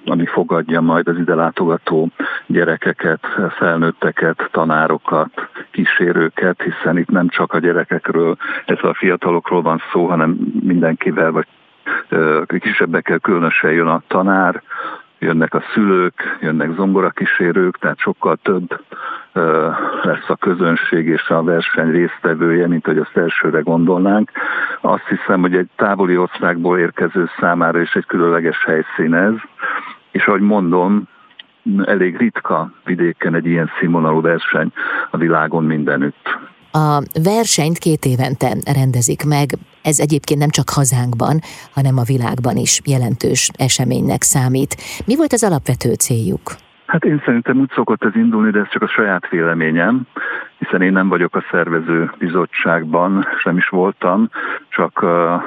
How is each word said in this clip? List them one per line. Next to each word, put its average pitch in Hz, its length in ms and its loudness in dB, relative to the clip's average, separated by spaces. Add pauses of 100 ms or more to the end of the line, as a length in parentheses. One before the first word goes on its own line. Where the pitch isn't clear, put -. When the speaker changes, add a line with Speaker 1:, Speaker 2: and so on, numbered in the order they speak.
Speaker 1:
ami 85 200 0
fogadja 82 540 0
majd 82 280 2
az 85 100 0
ide 87 160 0
látogató 82 760 0 (380)
gyerekeket, 82 760 0 (380)
felnőtteket, 82 920 0
tanárokat, 78 1000 0 (220)
kísérőket, 87 920 0
hiszen 85 360 -2
itt 82 120 -2
nem 87 180 2
csak - 240 -2
a 85 60 0
gyerekekről, 82 800 0 (300)
illetve - 220 -2
a 82 60 0
fiatalokról 87 680 0
van 80 200 0 (100)
szó, 87 140 2
hanem 82 300 2 (260)
mindenkivel, 82 680 0
vagy, 80 160 -2 (640)
ö, 78 380 2
kisebbekkel 85 720 -2
különösen 82 520 0
jön 82 160 2
a 82 200 0
tanár, 95 560 2 (560)
jönnek 80 360 0
a 76 80 -2 (120)
szülők, 92 680 0
jönnek 80 360 -2
zongorakísérők, 92 1000 0
tehát 76 200 -4
sokkal 92 440 -2
több, 90 380 -4 (520)
ö, 80 360 2 (340)
lesz 82 260 -2
a 80 80 0
közönség 85 680 0
és 80 220 0
a 82 140 2
verseny 82 480 0
résztvevője, 85 760 0
mint 85 180 0
hogy 80 140 0
azt - 180 -2
elsőre 82 440 0
gondolnánk. 90 720 2 (500)
Azt - 280 0
hiszem, 98 320 0
hogy 90 160 2
egy 92 200 0
távoli 98 400 2
országból 87 600 0
érkező 85 500 0 (120)
számára 85 400 2
is 85 120 -2
egy 92 140 -2
különleges 82 580 0
helyszín 80 500 0
ez, 98 200 2 (760)
és - 160 -2
ahogy 98 140 4
mondom, 98 680 2 (760)
elég 90 320 0
ritka 85 540 -2 (140)
vidéken 87 500 -2
egy 82 120 0
ilyen 82 240 0 (100)
színvonalú 80 400 2
verseny 80 520 0 (380)
a - 60 -6
világon 80 480 0
mindenütt. 73 760 -2 (340)
Speaker 2:
A 151 300 2 (200)
versenyt 175 560 0
két 156 260 0
évente 131 440 0 (260)
rendezik 131 500 0
meg. 143 240 2 (340)
Ez 156 160 2
egyébként 147 420 2
nem 147 80 4
csak 147 220 0
hazánkban, 123 720 2 (340)
hanem 135 240 2
a 120 80 2
világban 120 500 0
is 120 280 0
jelentős 127 720 0
eseménynek 127 640 0
számít. 131 540 2 (300)
Mi 240 100 2
volt 311 160 2
az 240 120 2
alapvető 131 480 0
céljuk? - 500 -2 (440)
Speaker 1:
Hát - 180 0
én 151 200 2
szerintem 127 360 2
úgy 135 140 2
szokott 117 300 0
ez 104 100 0
indulni, 110 360 4
de 104 80 2
ez 98 100 0
csak - 140 -4
a 101 60 2
saját 98 400 0
véleményem, 85 800 2 (520)
hiszen - 240 -2
én 92 100 4
nem 95 160 2
vagyok 87 280 0
a 92 140 -4
szervező 82 680 0
bizottságban, 85 1080 0 (120)
sem 87 180 0
is 87 120 0
voltam, 95 600 0 (400)
csak, - 340 -2
ö, 85 260 2 (180)